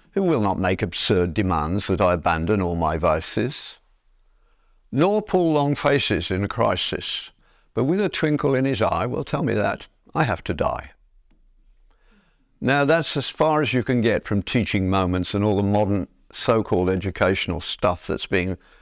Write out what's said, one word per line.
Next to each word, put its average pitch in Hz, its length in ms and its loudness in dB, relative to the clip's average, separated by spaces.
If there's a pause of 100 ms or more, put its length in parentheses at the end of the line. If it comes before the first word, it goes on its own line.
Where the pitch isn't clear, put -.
(120)
who 196 100 0
will 156 200 2
not 98 160 0
make 95 240 0
absurd 90 500 2
demands 87 540 0
that 95 160 0
I 90 100 4
abandon 85 480 0
all 87 160 -2
my 80 220 0
vices, 87 800 -2 (1120)
nor 196 300 2
pull 175 320 2
long 143 200 2
faces 131 560 0
in 95 140 0
a 98 40 -4
crisis, - 840 -2 (400)
but 117 120 0
with 185 180 0
a 180 80 0
twinkle 147 440 0
in 131 120 0
his 131 160 0
eye 87 240 0
will 123 180 -4
tell - 180 -4
me 107 120 0
that 104 340 -2 (260)
I 156 100 0
have 101 200 -2
to - 80 -4
die." - 380 -4 (1700)
Now, 143 260 2
that's 160 300 2
as 135 120 -2
far 156 320 2
as 117 140 0
you 123 80 2
can 123 180 0
get 107 240 2
from 101 180 -2
teaching 101 460 0
moments 92 460 0
and 101 100 0
all 104 120 2
the 101 60 0
modern 101 460 0 (240)
so-called 104 560 0
educational 92 720 -2
stuff - 460 -4
that's - 200 -4
being 92 300 -2 (260)